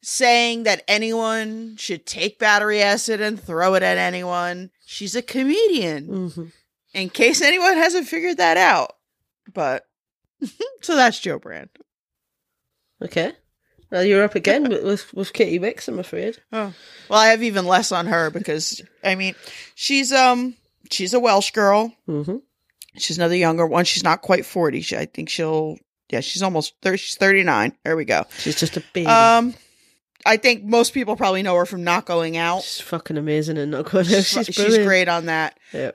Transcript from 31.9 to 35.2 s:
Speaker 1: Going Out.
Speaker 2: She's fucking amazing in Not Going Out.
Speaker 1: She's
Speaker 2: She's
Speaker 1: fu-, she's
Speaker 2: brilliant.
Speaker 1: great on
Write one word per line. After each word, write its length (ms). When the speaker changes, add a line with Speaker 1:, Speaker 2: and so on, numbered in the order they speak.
Speaker 1:
Going 320
Out. 260
Speaker 2:
She's 180
fucking 360
amazing 400
in 140
Not 200
Going 140
Out. 80
Speaker 1:
She's 140
Speaker 2:
She's 180
Speaker 1:
fu-, 80
she's 120
Speaker 2:
brilliant. 200
Speaker 1:
great 240
on 160